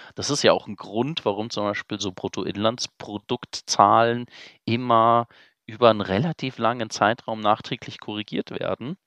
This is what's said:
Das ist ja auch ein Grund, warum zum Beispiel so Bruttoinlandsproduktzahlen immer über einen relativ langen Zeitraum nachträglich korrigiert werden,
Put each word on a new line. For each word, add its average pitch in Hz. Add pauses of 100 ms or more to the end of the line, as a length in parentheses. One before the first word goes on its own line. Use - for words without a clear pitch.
(140)
Das -
ist 143
ja -
auch 92
ein 104
Grund, 120
warum 107
zum 107
Beispiel 104
so 98
Bruttoinlandsproduktzahlen 110 (360)
immer 117 (420)
über 113
einen 104
relativ 123
langen 117
Zeitraum 110
nachträglich -
korrigiert -
werden, 107